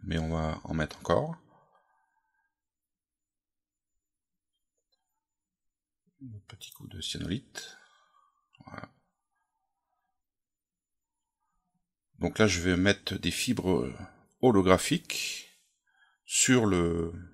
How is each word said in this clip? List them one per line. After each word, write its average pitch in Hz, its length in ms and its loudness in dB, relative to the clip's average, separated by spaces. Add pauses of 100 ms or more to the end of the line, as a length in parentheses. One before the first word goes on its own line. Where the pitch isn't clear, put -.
mais 82 160 -2
on 80 100 -4
va 80 340 -4
en 80 100 -8
mettre 78 260 -4
encore. 151 360 -2 (4000)
Un 117 260 -14
petit - 240 -20
coup - 160 -20
de - 120 -14
cyanolite. - 800 -8 (880)
Voilà. - 240 -18 (3250)
Donc - 240 -4
là, 110 80 8
je 87 120 0
vais 90 160 2
mettre 95 400 0
des 85 160 -4
fibres 85 580 0 (520)
holographiques - 1080 2 (760)
sur 123 400 4
le 85 480 2 (200)